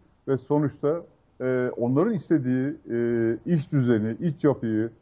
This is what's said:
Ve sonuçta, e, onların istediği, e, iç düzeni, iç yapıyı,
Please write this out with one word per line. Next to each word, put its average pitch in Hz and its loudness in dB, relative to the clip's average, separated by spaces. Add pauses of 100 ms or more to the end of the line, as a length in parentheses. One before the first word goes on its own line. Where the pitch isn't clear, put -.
(280)
Ve 135 2
sonuçta, 147 -2 (380)
e, 127 0
onların 143 0
istediği, 135 0 (140)
e, 117 0 (100)
iç 170 0
düzeni, 113 2
iç 160 -2
yapıyı, 113 0 (120)